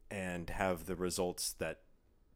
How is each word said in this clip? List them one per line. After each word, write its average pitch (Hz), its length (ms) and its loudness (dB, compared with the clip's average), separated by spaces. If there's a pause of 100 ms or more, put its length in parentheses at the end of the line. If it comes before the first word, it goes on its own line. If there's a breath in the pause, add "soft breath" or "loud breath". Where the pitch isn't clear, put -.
and 90 400 -2
have 87 380 2
the 92 80 0
results 90 580 0
that 80 300 -4 (520)